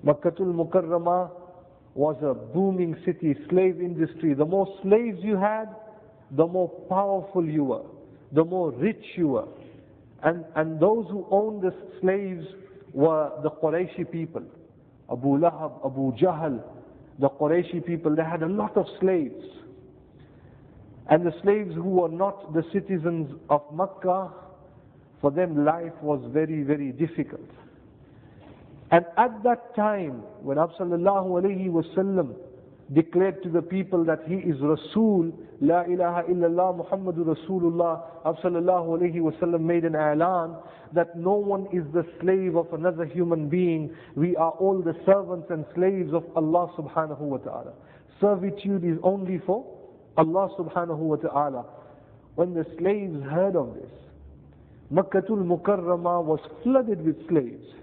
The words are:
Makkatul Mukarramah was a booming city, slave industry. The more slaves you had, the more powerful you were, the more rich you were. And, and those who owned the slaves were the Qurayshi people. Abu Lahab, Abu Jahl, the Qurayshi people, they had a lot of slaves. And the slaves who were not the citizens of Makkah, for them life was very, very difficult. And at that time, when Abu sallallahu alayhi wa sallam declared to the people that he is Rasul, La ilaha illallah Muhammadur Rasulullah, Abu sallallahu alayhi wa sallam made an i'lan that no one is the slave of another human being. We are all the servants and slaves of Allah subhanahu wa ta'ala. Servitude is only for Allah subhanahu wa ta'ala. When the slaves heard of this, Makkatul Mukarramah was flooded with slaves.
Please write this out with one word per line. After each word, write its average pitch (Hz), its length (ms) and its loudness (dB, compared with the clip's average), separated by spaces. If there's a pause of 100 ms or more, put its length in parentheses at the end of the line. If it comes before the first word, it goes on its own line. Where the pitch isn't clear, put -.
Makkatul 170 480 2 (100)
Mukarramah 175 680 0 (600)
was 147 300 0
a 139 100 0
booming 165 640 -2 (100)
city, 160 300 0 (140)
slave 185 320 2
industry. 160 520 -2
The 143 120 4
more 190 200 2 (160)
slaves 208 420 2
you 208 120 0
had, 214 300 0 (680)
the 156 160 4
more 175 220 0 (180)
powerful 190 580 0
you 151 200 0
were, 120 180 -2 (480)
the 160 140 6
more 175 260 -2
rich 147 320 -2 (140)
you 165 100 2
were. 117 200 0 (760)
And, 165 220 0 (100)
and 160 240 -2
those 214 300 4
who 190 200 -8
owned 208 340 0
the 180 100 0 (260)
slaves 185 460 -2 (500)
were 151 340 4 (140)
the 151 80 0
Qurayshi 165 580 -2
people. 160 320 -8 (680)
Abu 135 260 2
Lahab, 156 480 0
Abu 131 320 -2
Jahl, 156 460 0 (560)
the 135 100 4
Qurayshi 170 560 0
people, 160 300 0
they 160 80 2
had 160 180 -4
a 160 60 -2
lot 208 300 -2
of 185 80 2 (160)
slaves. 180 420 0 (1700)
And 165 160 6
the 165 80 0 (100)
slaves 202 320 2
who 165 60 -4
were 180 280 2
not 190 440 -4
the 160 100 0 (100)
citizens 165 580 -2 (180)
of 147 120 4 (120)
Makkah, 185 580 -2 (880)
for 143 100 2
them 151 360 2
life 165 260 0 (100)
was 147 200 0 (100)
very, 156 320 0
very 143 300 -2
difficult. 156 560 -6 (1400)
And 170 140 6 (120)
at 220 260 2
that 233 320 0
time, 190 480 -2 (180)
when 139 160 -2
Abu 165 220 2
sallallahu 180 640 2
alayhi 190 260 0
wa 165 120 2 (160)
sallam 185 360 0 (600)
declared 175 500 4
to 175 60 -6
the 165 120 2
people 180 440 0
that 160 220 0
he 180 80 -2
is 170 260 -2
Rasul, 165 720 2 (260)
La 165 240 4
ilaha 175 460 0
illallah 175 580 2
Muhammadur 175 480 0
Rasulullah, 170 680 0 (220)
Abu 160 160 -2
sallallahu 175 600 2
alayhi 170 200 0
wa 156 100 2 (100)
sallam 170 200 0
made 170 240 2
an 160 100 0
i'lan 165 600 2 (380)
that 170 240 0
no 175 160 2
one 196 400 0
is 175 100 0 (100)
the 165 120 2 (160)
slave 185 340 2
of 165 180 0
another 165 320 0
human 160 440 0
being. 165 440 0 (220)
We 170 220 2
are 165 140 2
all 190 300 2
the 165 140 0 (100)
servants 180 440 4
and 156 240 -4
slaves 180 400 2
of 165 100 0 (120)
Allah 165 420 2
subhanahu 156 420 -4
wa 139 180 -4
ta'ala. - 360 -10 (480)
Servitude 196 640 2
is 165 180 2
only 185 420 0
for 214 200 0 (520)
Allah 170 400 4
subhanahu 170 400 -4
wa 156 200 0
ta'ala. 139 480 -2 (680)
When 175 180 0
the 160 120 -2 (120)
slaves 185 460 -2
heard 175 320 0
of 123 200 -2
this, - 160 -16 (1040)
Makkatul 190 520 2
Mukarramah 175 800 0
was 156 160 0 (240)
flooded 240 400 2
with 156 120 2 (120)
slaves. 131 380 0 (180)